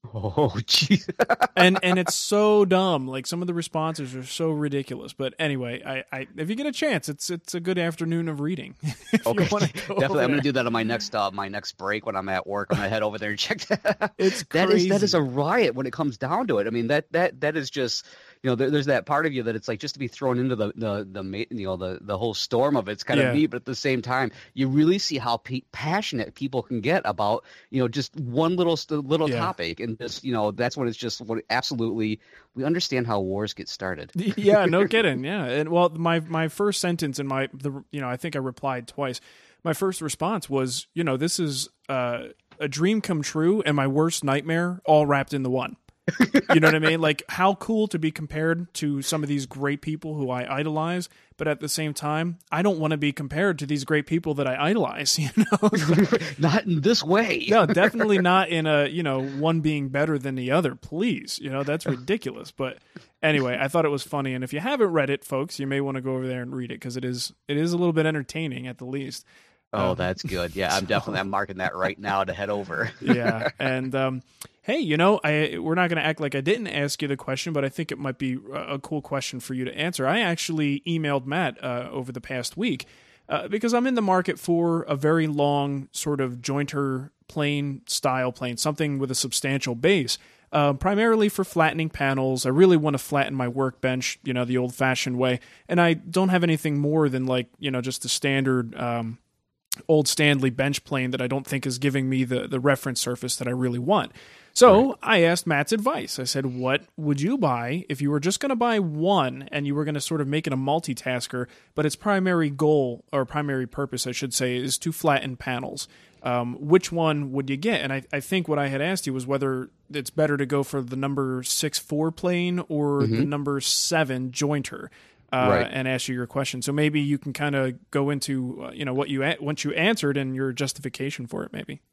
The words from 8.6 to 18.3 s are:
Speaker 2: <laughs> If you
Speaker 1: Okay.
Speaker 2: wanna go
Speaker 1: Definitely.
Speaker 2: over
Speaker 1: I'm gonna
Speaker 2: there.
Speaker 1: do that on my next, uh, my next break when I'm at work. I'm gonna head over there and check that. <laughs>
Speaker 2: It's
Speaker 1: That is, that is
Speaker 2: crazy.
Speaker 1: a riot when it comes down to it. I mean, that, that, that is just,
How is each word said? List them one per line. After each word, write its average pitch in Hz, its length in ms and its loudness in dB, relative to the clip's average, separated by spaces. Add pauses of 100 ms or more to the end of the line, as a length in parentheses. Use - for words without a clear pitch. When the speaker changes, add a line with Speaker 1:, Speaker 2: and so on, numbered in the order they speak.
Speaker 2:
<laughs> 156 40 -4 (260)
If - 140 2
you - 60 4
Speaker 1:
Okay. 196 180 2
Speaker 2:
wanna 202 160 2
go - 140 -2
Speaker 1:
Definitely. 196 240 0
Speaker 2:
over - 0 -
Speaker 1:
I'm 135 240 2
gonna 135 80 4
Speaker 2:
there. 143 60 2
Speaker 1:
do 139 100 2
that 123 140 2
on 117 60 0
my 113 120 2
next, 113 300 -2
uh, 101 180 2
my 98 160 -6
next 101 240 -8
break 104 340 -4
when 107 100 -4
I'm 95 140 -4
at 92 160 -2
work. 101 240 -6
I'm 101 80 2
gonna 101 100 -2
head 107 140 0
over 107 160 -2
there 104 120 -4
and 104 80 -6
check 226 280 -2
that. - 480 -2
<laughs> - 40 -20
Speaker 2:
It's 190 240 0 (100)
Speaker 1:
That 185 180 4
is, 185 180 4
that 196 140 4
is 190 100 2
Speaker 2:
crazy. 180 60 4
Speaker 1:
a - 20 4
riot 143 540 2
when 131 120 -4
it 123 60 -6
comes 143 240 -2
down 185 300 -2
to 131 120 2
it. 101 80 0
I 113 40 -2
mean, 117 160 -2
that, 147 260 0
that, 165 300 0
that 151 140 0
is 139 140 -4
just, - 360 -4 (360)